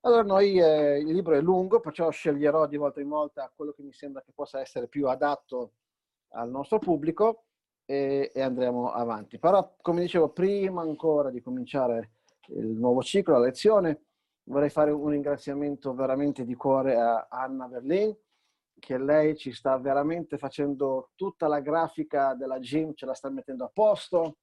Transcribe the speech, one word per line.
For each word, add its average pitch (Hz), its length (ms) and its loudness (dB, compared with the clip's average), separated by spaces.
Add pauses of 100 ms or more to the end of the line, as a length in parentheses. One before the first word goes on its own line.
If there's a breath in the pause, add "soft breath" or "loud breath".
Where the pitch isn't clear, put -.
Allora 233 160 6
noi, 196 380 4
eh, 151 380 6
il 151 160 -2
libro 170 200 2
è 139 60 6
lungo, 185 400 2
perciò 175 300 -2
sceglierò 147 560 0
di 147 100 -6
volta 143 240 -4
in 143 80 -8
volta 147 480 -6
quello 147 160 -10
che 143 100 -20
mi 135 120 -20
sembra 139 260 -14
che - 140 -20
possa 143 260 -8
essere 127 260 -8
più 139 220 -2
adatto 131 680 -2 (560)
al 117 180 -8
nostro 139 280 -2
pubblico 170 680 0 (420)
e, 139 480 -2
e 131 80 -2
andremo 123 500 -2
avanti. 113 460 -6
Però, 190 420 2
come 175 220 0
dicevo, 175 260 2
prima 190 540 -2
ancora 151 480 0
di 123 100 -10
cominciare 123 680 -4 (380)
il - 180 -6
nuovo 123 360 2
ciclo, 185 300 0
la 123 140 6
lezione, 175 560 2 (400)
vorrei 143 260 0
fare 151 220 2
un 147 180 -2
ringraziamento 143 840 -4
veramente 135 500 -2
di 120 100 -6
cuore 135 420 2
a 117 340 2
Anna 131 360 -8
Berlin, 151 480 -2 (640)
che 127 200 -6
lei 151 400 2
ci 131 140 -10
sta 131 260 -2
veramente 143 580 -2
facendo 139 800 -4
tutta 185 340 -4
la 147 120 0
grafica 139 720 -2
della 131 240 -6
gym, 147 340 -4
ce - 140 -12
la 131 80 -6
sta 135 160 -10
mettendo 131 340 -8
a 120 80 -10
posto. 180 720 0